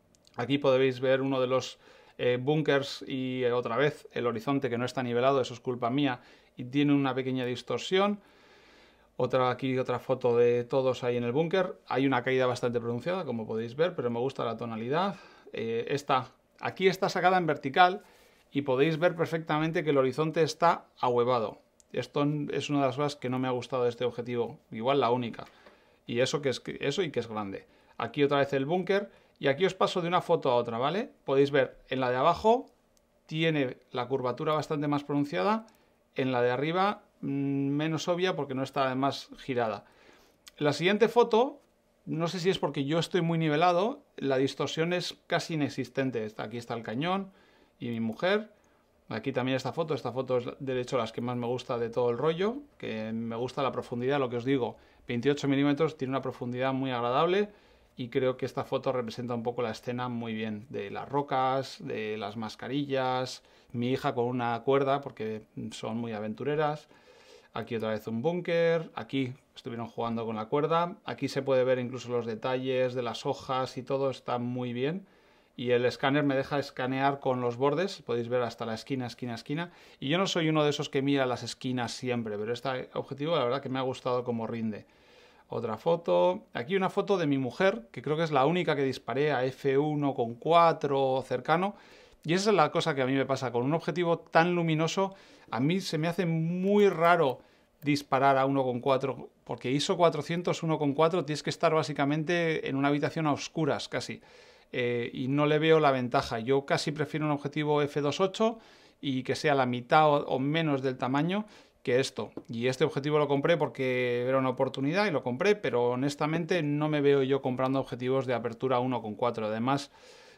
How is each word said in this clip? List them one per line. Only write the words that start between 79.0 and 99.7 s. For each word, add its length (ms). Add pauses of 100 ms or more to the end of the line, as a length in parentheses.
esquina, 300
esquina. 360 (280)
Y 100
yo 80
no 80
soy 240
uno 140
de 80
esos 180
que 140
mira 240
las 160
esquinas 480
siempre, 480
pero 140
este 420
objetivo 400
la 80
verdad 180
que 80
me 80
ha 60
gustado 400
cómo 240
rinde. 400 (640)
Otra 280
foto. 760
Aquí 220
una 140
foto 300
de 80
mi 100
mujer, 540
que 100
creo 160
que 60
es 80
la 160
única 280
que 60
disparé 500
a 140
F 320
uno 380
con 180
cuatro 920
cercano. 480 (480)
Y 100
esa 160
es 60
la 160
cosa 240
que 80
a 20
mí 80
me 140
pasa. 240
Con 120
un 120
objetivo 420
tan 380
luminoso, 580 (380)
a 80
mí 220
se 180
me 80
hace 180
muy 640
raro 520 (420)
disparar 560
a 80
uno 160
con 160
cuatro, 500 (140)
porque 260
iso 280